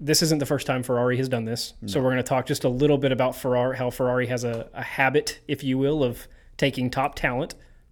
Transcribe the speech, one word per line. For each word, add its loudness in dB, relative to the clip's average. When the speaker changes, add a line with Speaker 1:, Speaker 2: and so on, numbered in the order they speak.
Speaker 1:
this 2
isn't 2
the 0
first -2
time 0
Ferrari 2
has 0
done -2
this, -6
so -2
Speaker 2:
No. 2
Speaker 1:
we're 4
gonna 0
talk 0
just -2
a 4
little 4
bit 2
about 0
Ferrari, 0
how -2
Ferrari 0
has -2
a, -4
a -8
habit, 0
if -4
you 0
will, 2
of -4
taking 0
top -2
talent, -4